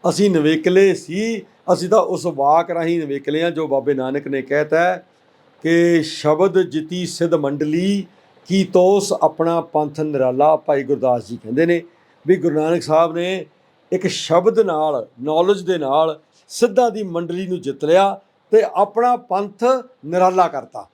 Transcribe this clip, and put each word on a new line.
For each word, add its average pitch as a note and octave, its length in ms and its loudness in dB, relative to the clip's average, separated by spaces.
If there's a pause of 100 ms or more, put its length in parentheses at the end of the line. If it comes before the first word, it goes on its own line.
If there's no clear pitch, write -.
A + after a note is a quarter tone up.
ਅਸੀਂ G3+ 220 2
ਨਵੇਕਲੇ E3+ 640 2
ਸੀ, G#3 480 -6 (300)
ਅਸੀਂ E3+ 160 -2
ਤਾਂ A3 100 4
ਉਸ F3 280 -2
ਵਾਕ D#3 440 2
ਰਾਹੀਂ E3+ 300 -2
ਨਵੇਕਲੇ C#3+ 420 -4
ਹਾਂ E3+ 80 0
ਜੋ D#3 160 -6
ਬਾਬੇ C3+ 280 -2
ਨਾਨਕ C3+ 340 -4
ਨੇ C3+ 140 -4
ਕਹਿਤਾ D3 380 0
ਹੈ F3+ 260 -2 (560)
ਕਿ E3+ 400 4
"ਸ਼ਬਦ E3 600 0
ਜਿਤੀ D#3 440 -4
ਸਿੱਧ E3+ 280 -2
ਮੰਡਲੀ, D#3 720 -2 (400)
ਕੀ F#3+ 180 0
ਤੋਸ F#3+ 480 2 (100)
ਆਪਣਾ E3 380 0
ਪੰਥ D#3 400 -4
ਨਿਰਾਲਾ।" C#3+ 560 2
ਭਾਈ C#3+ 260 0
ਗੁਰਦਾਸ B2 460 -2
ਜੀ A2+ 80 -10
ਕਹਿੰਦੇ B2+ 300 -2
ਨੇ E3+ 160 0 (440)
ਵੀ F3+ 100 4
ਗੁਰੂ D3+ 240 -2
ਨਾਨਕ D#3+ 220 0
ਸਾਹਿਬ D#3+ 320 2
ਨੇ F3+ 320 -6 (460)
ਇੱਕ F#3 140 -4
ਸ਼ਬਦ F3+ 540 0
ਨਾਲ, D#3 480 0 (140)
ਨੌਲੇਜ F3 380 2
ਦੇ F3 180 -4
ਨਾਲ D3+ 420 0 (280)
ਸਿੱਧਾਂ A#3 420 0
ਦੀ G#3 120 -8
ਮੰਡਲੀ F3 440 -6
ਨੂੰ F3+ 140 -6
ਜਿੱਤ C#3 240 -8
ਲਿਆ G3 360 2 (300)
ਤੇ G#3+ 140 4 (100)
ਆਪਣਾ A3+ 420 0
ਪੰਥ G#3 480 -6 (420)
ਨਿਰਾਲਾ F#3 420 2
ਕਰਤਾ। B2+ 460 -12